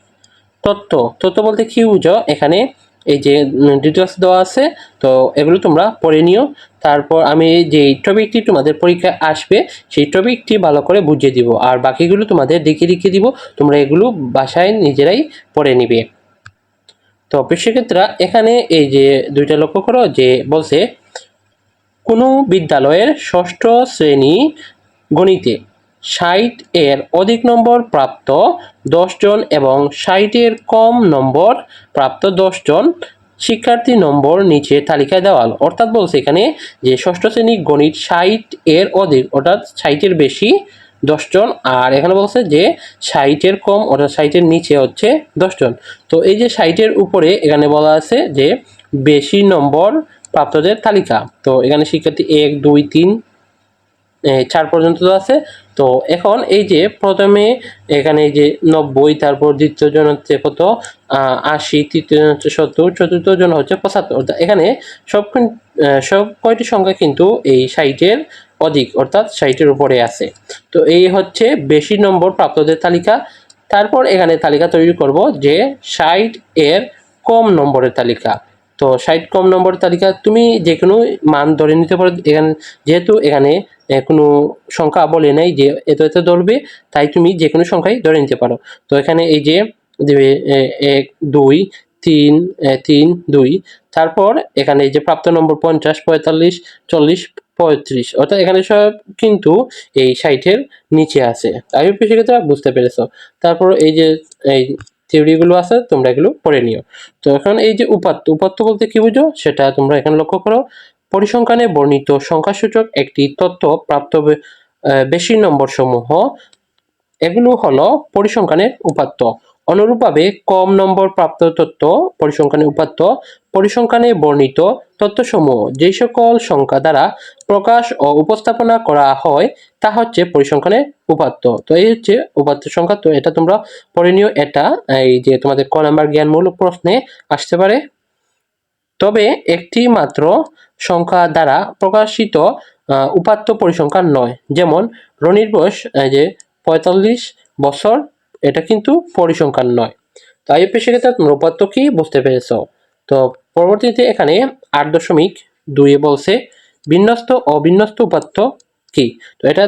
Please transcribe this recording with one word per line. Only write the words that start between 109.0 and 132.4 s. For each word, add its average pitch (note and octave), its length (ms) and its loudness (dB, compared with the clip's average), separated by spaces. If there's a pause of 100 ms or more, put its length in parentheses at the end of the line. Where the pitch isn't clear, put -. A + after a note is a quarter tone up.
সেটা C#3+ 360 -2
তোমরা C#3 260 0
এখানে D#3 200 0
লক্ষ্য D#3+ 220 -2
করো। G#3+ 200 0 (520)
পরিসংখ্যানে A#3 560 0
বর্ণিত C#3+ 500 0
সংখ্যাসূচক G3+ 760 -2
একটি C#3 300 -4 (140)
তথ্য F3+ 240 -2 (160)
প্রাপ্ত C#3+ 380 -4
বে-, D3+ 260 0 (420)
আহ, C3+ 200 0
বেশি E3+ 340 -2
নম্বর D3 300 2
সমূহ, B2+ 400 -2 (1120)
এগুলো G#3 340 2
হলো D#3 300 0 (280)
পরিসংখ্যানের G3+ 580 0 (120)
উপাত্ত। D3 360 -4 (480)
অনুরূপভাবে G#3 560 2 (220)
কম F#3 300 0
নম্বর F#3+ 340 0
প্রাপ্ত E3 340 -2
তথ্য E3 380 -2 (380)
পরিসংখ্যানের D3+ 480 0
উপাত্ত। D#3 320 -4 (520)
পরিসংখ্যানে A#3 640 0
বর্ণিত D3 460 0 (380)
তথ্যসমূহ G3+ 640 0 (120)
যেই D#3 220 0
সকল A#3+ 460 0
সংখ্যা C#3 400 -2
দ্বারা C#3+ 240 0 (440)
প্রকাশ A#3 520 0
ও C#3+ 120 0
উপস্থাপনা A3 640 0
করা D3 360 0
হয় D#3+ 340 0 (320)
তা G#3+ 120 0
হচ্ছে A3+ 340 -2
পরিসংখ্যানের F3 600 0 (240)
উপাত্ত। D3 340 -2 (140)
তো - 180 -4
এই F#3 140 4
হচ্ছে A3+ 240 0 (220)
উপাত্ত C#3+ 320 -2